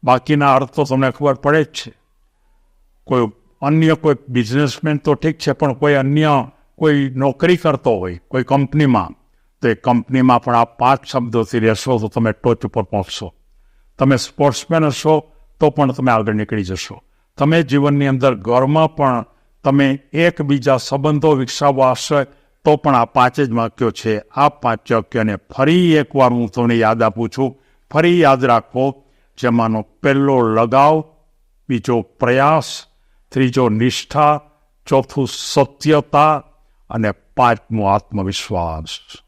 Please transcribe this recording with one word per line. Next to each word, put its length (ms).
બાકીના 520
અર્થ 200
તો 80
તમને 280
ખબર 220
પડે 300
જ 20
છે. 260
કોઈ 280
અન્ય 340
કોઈ 200
બિઝનેસમેન 680
તો 160
ઠીક 240
છે, 140
પણ 220
કોઈ 200
અન્ય 540
કોઈ 400
નોકરી 420
કરતો 420
હોય 280
કોઈ 160
કંપનીમાં, 680
તો 60
એ 80
કંપનીમાં 680
પણ 120
આ 80
પાંચ 420
શબ્દોથી 540
રહેશો 400
તો 80
તમે 240
ટોચ 340
ઉપર 180
પહોંચશો. 500
તમે 200
સ્પોર્ટ્સમેન 680
હશો 380
તો 100
પણ 220
તમે 200
આગળ 220
નીકળી 300
જશો. 380
તમે 260
જીવનની 440
અંદર 280
ઘરમાં 600
પણ 300
તમે 360
એકબીજા 640
સંબંધો 540
વિકસાવવા 600
હશે 320
તો 120
પણ 180
આ 100
પાંચ 360
જ 100
વાક્યો 400
છે. 280
આ 300
પાંચ 420
વાક્યને 440
ફરી 600
એકવાર 360
હું 180
તમને 260
યાદ 260
આપું 280
છું, 260
ફરી 260
યાદ 240
રાખો. 640
જેમાંનો 400
પહેલો 600
લગાવ, 640
બીજો 320
પ્રયાસ, 840
ત્રીજો 380
નિષ્ઠા, 720
ચોથું 400
સત્યતા 1160
અને 220
પાંચમું 840
આત્મવિશ્વાસ. 1040